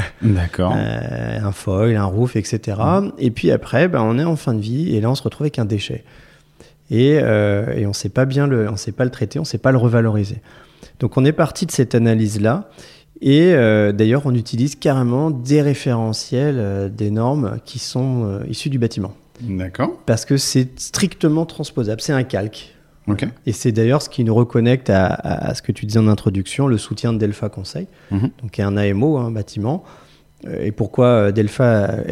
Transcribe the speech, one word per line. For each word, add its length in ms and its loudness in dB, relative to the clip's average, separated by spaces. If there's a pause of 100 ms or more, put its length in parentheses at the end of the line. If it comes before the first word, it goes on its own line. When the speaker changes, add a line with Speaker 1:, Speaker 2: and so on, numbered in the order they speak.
(240)
Speaker 1:
D'accord. 520 2
Speaker 2:
euh, 640 -4
un 120 -2
foil, 440 0
un 100 2
roof, 300 0
et 80 0
cetera. 580 -2
Speaker 1:
Mhm. 180 -4
Speaker 2:
Et 100 0
puis 220 0
après, 360 2
ben, 140 0
on 160 2
est 60 0
en 120 0
fin 200 -2
de 60 -2
vie, 340 -2
et 60 0
là, 100 2
on 40 0
se 60 -6
retrouve 220 -6
avec 160 -2
un 60 0
déchet. 380 -4 (840)
Et, 320 4
euh, 560 2
et 80 -2
on 80 -2
sait 160 -6
pas 160 0
bien 220 2
le, 240 2
on 40 -4
sait 160 -6
pas 140 -2
le 60 -2
traiter, 260 -6
on 60 -4
sait 160 -4
pas 120 2
le 60 4
revaloriser. 640 2 (580)
Donc, 160 -2
on 100 4
est 60 6
parti 360 -2
de 40 -12
cette 220 0
analyse-là, 800 2 (500)
et, 320 6
euh, 380 4
d'ailleurs, 340 2
on 80 2
utilise 400 -2
carrément 560 0
des 320 2
référentiels, 960 -2
euh, 320 -2
des 220 -4
normes 540 0
qui 120 -14
sont, 480 -2
euh, 140 -4 (100)
issus 220 -6
du 80 -2
bâtiment. 340 -2 (280)
Speaker 1:
D'accord. 500 -4 (160)
Speaker 2:
Parce 180 0
que 120 2
c'est 420 -2
strictement 640 0
transposable, 560 -6
c'est 120 -2
un 100 2
calque. 500 -6 (340)
Speaker 1:
Ok. 180 0 (220)
Speaker 2:
Et 40 2
c'est 200 0
d'ailleurs 320 2
ce 60 -12
qui 140 -2
nous 120 2
reconnecte 560 2
à, 160 4
à, 420 -4
à 60 -4
ce 80 -10
que 80 -2
tu 160 -8
disais 100 0
en 100 6
introduction, 600 0
le 100 2
soutien 360 -4
de 40 0
Delpha 320 -2
Conseil, 380 -10 (240)
Speaker 1:
Mhm. 180 0 (140)
Speaker 2:
donc 80 -12
qui 100 -6
est 20 0
un 140 0
A 80 0
M 160 0
O, 160 2
un 140 -4
bâtiment. 520 -4 (600)
Euh, 200 -6
et 60 -2
pourquoi, 360 0
euh, 240 4
Delpha 640 2 (160)